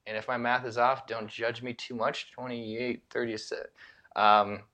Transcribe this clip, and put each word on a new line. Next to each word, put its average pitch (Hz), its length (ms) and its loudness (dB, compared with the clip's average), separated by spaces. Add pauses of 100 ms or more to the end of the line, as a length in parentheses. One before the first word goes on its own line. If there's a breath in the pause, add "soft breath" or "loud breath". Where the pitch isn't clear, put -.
And 107 100 -8
if 110 120 -6
my 123 100 -2
math 123 280 0
is 117 120 -4
off, 127 300 2
don't 113 200 -6
judge 117 360 -4
me 123 100 -6
too - 220 -10
much. 120 380 -2
Twenty-eight, 120 760 -6
thirty-six, 117 520 -4 (540 loud breath)
um, 104 440 6 (140)